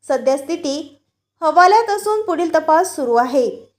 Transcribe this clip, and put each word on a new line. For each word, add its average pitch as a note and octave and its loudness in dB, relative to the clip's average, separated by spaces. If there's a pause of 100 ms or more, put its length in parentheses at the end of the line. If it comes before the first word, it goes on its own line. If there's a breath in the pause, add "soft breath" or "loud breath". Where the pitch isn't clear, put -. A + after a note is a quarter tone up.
सद्यस्थिती C#4 -4 (420)
हवाल्यात F4+ 4
असून G#4 -2
पुढील E4+ -4
तपास D#4+ 2
सुरू A#3+ -2
आहे. B3 -2